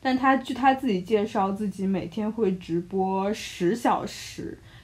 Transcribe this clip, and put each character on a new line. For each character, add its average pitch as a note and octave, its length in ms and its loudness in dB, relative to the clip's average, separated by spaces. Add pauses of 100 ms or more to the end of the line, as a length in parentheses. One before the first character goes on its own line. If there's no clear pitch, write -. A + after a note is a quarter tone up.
但 C4 160 2
他， C4 200 6
据 C4 180 -4
他 C4+ 180 4
自 C4+ 140 0
己 F#3+ 160 2
介 G#3 240 2
绍， G3 240 0
自 G3+ 180 -4
己 F#3+ 160 -6
每 F#3+ 220 0
天 G#3+ 240 -4
会 A3 240 0
直 F3 240 -4
播 F#3+ 560 -2
十 F#3 400 -2
小 A#3 320 0
时， - 500 -12 (280)